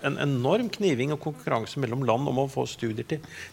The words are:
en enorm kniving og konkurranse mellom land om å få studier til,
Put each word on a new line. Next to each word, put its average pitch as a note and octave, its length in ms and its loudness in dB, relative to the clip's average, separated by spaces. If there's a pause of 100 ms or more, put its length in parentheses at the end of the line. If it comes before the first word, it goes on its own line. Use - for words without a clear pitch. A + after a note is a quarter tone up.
en C#3+ 160 0
enorm C#3+ 540 2
kniving D3 420 2
og D3 80 -6
konkurranse C#3+ 560 -2
mellom B2+ 240 0
land B2 240 4
om C3 160 2
å C#3 80 2
få C3 160 -2
studier A2+ 400 -4
til, D#3 140 -2 (320)